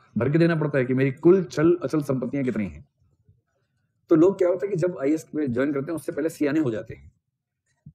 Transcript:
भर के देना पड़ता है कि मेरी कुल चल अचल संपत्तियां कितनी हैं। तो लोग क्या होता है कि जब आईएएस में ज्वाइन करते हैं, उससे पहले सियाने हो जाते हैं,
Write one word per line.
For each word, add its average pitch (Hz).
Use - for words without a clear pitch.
भर 143
के 160
देना 165
पड़ता 147
है 127
कि 127
मेरी 135
कुल 180
चल 165
अचल 147
संपत्तियां 131
कितनी 107
हैं। 73
तो 170
लोग 185
क्या 180
होता 190
है 202
कि 202
जब 175
आईएएस 151
में 143
ज्वाइन 135
करते 170
हैं, 160
उससे 156
पहले 151
सियाने 147
हो 135
जाते 104
हैं, 71